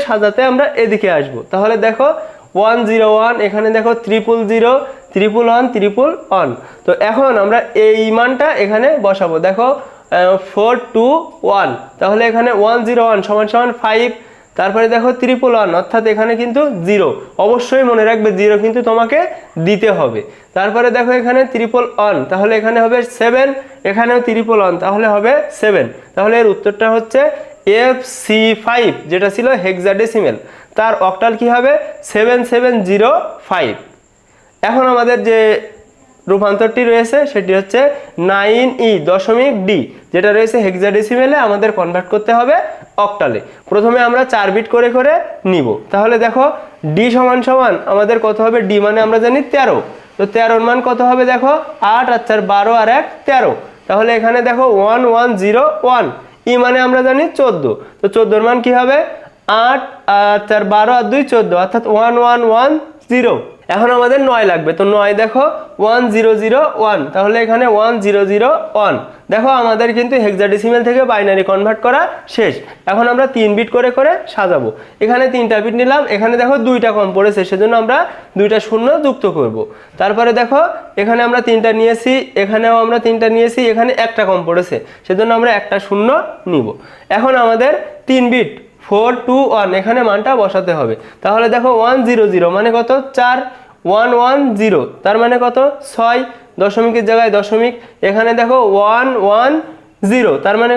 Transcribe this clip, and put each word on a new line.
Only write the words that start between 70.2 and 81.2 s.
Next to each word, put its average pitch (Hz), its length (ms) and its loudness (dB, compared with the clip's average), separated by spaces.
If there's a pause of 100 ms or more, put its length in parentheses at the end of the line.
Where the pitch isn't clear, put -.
হেক্সাডেসিমেল 208 640 0
থেকে 247 140 2 (100)
বাইনারি 196 400 0
কনভার্ট 202 340 0
করা 262 160 2 (340)
শেষ। 196 180 0 (380)
এখন 226 200 0
আমরা 254 140 2 (100)
তিন 220 220 2
বিট 226 180 -2
করে 247 220 2
করে 277 140 2 (220)
সাজাবো। 175 360 -2 (340)
এখানে 247 300 2
তিনটা 233 300 0
বিট 226 180 -4
নিলাম, 269 200 2 (140)
এখানে 226 260 0
দেখো 254 140 2 (120)
দুইটা 240 300 0
কম 202 100 0 (100)
পড়েছে, 202 320 2
সেজন্য 214 320 0
আমরা 226 160 0 (420)
দুইটা 208 180 2 (100)
শূন্য 226 200 -2 (180)
যুক্ত 254 200 -2 (120)
করব। 113 200 -2 (420)
তারপরে 214 400 0
দেখো 247 220 2 (400)
এখানে 233 260 0